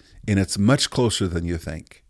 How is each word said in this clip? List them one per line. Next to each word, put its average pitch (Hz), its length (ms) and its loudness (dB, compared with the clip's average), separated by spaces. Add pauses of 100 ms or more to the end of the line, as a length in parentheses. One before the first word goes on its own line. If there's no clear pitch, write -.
(280)
and 101 100 4
it's 95 180 0
much 110 320 4
closer 110 380 0
than 85 180 -2
you 85 140 -4
think. - 520 -12